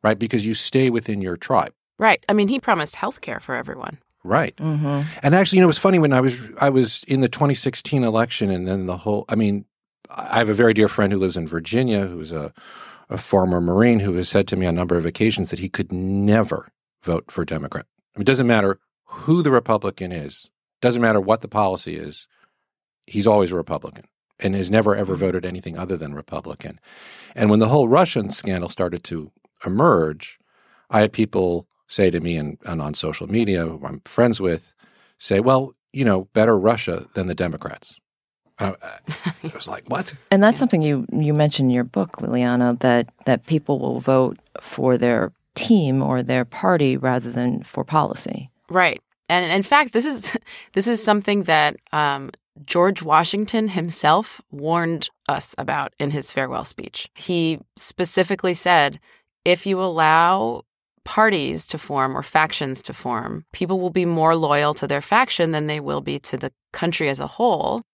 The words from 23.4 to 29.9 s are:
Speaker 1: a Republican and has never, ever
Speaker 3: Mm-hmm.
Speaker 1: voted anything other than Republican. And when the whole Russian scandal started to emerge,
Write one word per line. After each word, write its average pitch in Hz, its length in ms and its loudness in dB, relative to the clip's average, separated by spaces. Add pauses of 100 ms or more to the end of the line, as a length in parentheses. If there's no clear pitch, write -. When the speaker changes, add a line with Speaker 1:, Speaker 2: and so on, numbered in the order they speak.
Speaker 1:
a 92 60 -4
Republican - 480 -8 (340)
and 98 140 -2
has 95 160 -2
never, 104 260 4
ever 95 180 -2
Speaker 3:
Mm-hmm. 90 120 -2
Speaker 1:
voted 90 200 -2
anything 90 340 -10
other 90 180 -6
than 73 160 -10
Republican. 71 680 -14 (540)
And 113 160 2
when 107 80 6
the 110 120 4
whole 135 180 4
Russian 123 420 2
scandal 90 400 -4
started 87 360 -4
to 80 260 -10 (340)
emerge, 92 720 2 (540)